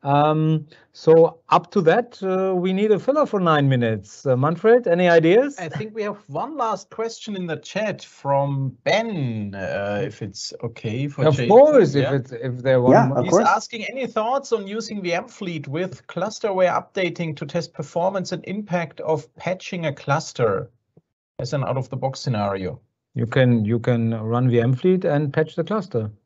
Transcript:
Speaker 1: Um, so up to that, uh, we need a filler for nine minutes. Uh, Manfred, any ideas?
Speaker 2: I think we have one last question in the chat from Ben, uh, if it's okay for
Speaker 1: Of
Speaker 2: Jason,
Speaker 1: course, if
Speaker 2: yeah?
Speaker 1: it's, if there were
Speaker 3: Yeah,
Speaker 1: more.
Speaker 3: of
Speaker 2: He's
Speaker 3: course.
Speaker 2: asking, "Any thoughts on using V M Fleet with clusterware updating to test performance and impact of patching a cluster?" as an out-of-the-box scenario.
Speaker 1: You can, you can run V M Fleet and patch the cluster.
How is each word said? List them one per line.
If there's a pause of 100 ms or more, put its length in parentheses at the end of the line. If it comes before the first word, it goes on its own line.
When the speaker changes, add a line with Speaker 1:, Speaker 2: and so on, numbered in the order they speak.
Speaker 1:
Um, (240)
so
up
to
that,
uh,
we
need
a
filler
for
nine
minutes.
Uh,
Manfred,
any
ideas?
Speaker 2:
I
think
we
have (100)
one
last
question
in
the
chat
from
Ben,
uh,
if
it's (100)
okay
for
Speaker 1:
Of
Speaker 2:
Jason,
Speaker 1:
course,
if
Speaker 2:
yeah?
Speaker 1:
it's,
if
there
were
Speaker 3:
Yeah,
Speaker 1:
more.
Speaker 3:
of
Speaker 2:
He's
Speaker 3:
course.
Speaker 2:
asking,
"Any
thoughts
on
using
V
M
Fleet
with
clusterware
updating
to
test
performance
and
impact
of
patching
a
cluster?" (680)
as
an
out-of-the-box
scenario. (340)
Speaker 1:
You
can,
you
can
run
V
M
Fleet
and
patch
the
cluster. (140)